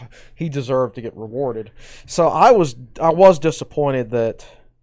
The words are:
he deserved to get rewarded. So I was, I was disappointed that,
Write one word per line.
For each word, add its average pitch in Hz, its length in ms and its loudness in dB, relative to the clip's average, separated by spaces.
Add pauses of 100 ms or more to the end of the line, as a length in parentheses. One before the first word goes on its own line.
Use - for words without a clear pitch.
(360)
he 165 120 -8
deserved 131 480 -4
to 123 60 -14
get 113 140 -12
rewarded. 110 560 -10 (340)
So 165 220 0
I 185 240 4
was, 175 240 2 (260)
I 165 80 2
was 175 300 6
disappointed 139 720 -4
that, 113 340 -4 (380)